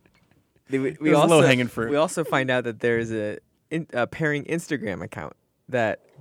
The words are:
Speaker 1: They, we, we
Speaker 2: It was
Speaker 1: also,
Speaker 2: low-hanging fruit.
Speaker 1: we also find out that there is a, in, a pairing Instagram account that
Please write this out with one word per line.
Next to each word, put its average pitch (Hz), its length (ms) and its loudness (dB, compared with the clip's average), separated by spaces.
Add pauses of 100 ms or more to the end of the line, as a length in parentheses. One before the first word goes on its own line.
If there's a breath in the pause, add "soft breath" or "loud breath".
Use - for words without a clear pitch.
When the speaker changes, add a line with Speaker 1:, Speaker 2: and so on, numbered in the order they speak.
(680)
Speaker 1:
They, 135 100 -2
we, 135 200 -4
we 151 100 0
Speaker 2:
It - 40 6
was 147 80 6
Speaker 1:
also, 160 200 6
Speaker 2:
low-hanging 127 260 4
fruit. 117 240 -4
Speaker 1:
we 143 60 0
also 165 260 0
find 135 260 -2
out 127 140 0
that 113 160 -6
there 117 180 0
is 113 160 -4
a, 104 240 -4 (320)
in, 160 240 -6
a 120 140 -2
pairing 147 380 -4
Instagram 110 580 -6
account 80 300 -12 (360)
that 113 300 -2 (220)